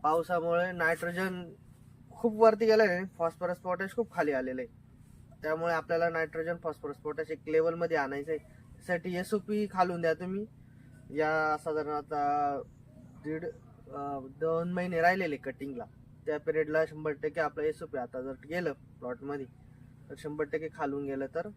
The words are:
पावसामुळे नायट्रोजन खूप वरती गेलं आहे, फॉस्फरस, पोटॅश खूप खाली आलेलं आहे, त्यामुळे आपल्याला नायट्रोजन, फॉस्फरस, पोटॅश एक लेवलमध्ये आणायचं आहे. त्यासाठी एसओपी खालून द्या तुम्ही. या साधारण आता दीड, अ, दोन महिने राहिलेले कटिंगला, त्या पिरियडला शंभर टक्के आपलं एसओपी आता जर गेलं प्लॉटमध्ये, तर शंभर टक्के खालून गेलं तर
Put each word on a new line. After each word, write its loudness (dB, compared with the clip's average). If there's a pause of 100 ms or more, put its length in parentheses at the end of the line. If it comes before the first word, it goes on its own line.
पावसामुळे 2
नायट्रोजन -2 (600)
खूप 0
वरती 8
गेलं 8
आहे, 4 (120)
फॉस्फरस, -2
पोटॅश -4
खूप -2
खाली 2
आलेलं -2
आहे, -6 (760)
त्यामुळे 0
आपल्याला 2
नायट्रोजन, -2
फॉस्फरस, -6
पोटॅश -6
एक -6
लेवलमध्ये 2
आणायचं -2
आहे. -2 (360)
त्यासाठी -4
एसओपी 0
खालून 2
द्या 4
तुम्ही. -4 (640)
या 2
साधारण -2
आता 0 (360)
दीड, -8 (480)
अ, -4 (200)
दोन 0
महिने 0
राहिलेले 4
कटिंगला, -8 (400)
त्या -2
पिरियडला 2
शंभर -4
टक्के -4
आपलं -2
एसओपी -4
आता -6
जर -6
गेलं -4
प्लॉटमध्ये, -10 (640)
तर -12
शंभर -4
टक्के -4
खालून -4
गेलं -4 (100)
तर -4